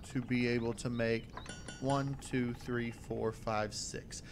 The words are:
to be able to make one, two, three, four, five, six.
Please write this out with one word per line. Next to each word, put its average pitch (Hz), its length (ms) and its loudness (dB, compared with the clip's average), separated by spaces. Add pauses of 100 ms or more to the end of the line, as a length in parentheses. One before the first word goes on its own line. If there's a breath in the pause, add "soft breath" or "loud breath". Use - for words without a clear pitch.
(140)
to 131 80 2
be 123 260 4
able 117 260 2
to 123 160 -2
make 117 380 2 (540)
one, 139 400 2
two, 123 320 2
three, 120 380 0
four, 113 420 -2
five, 107 400 0
six. - 580 -8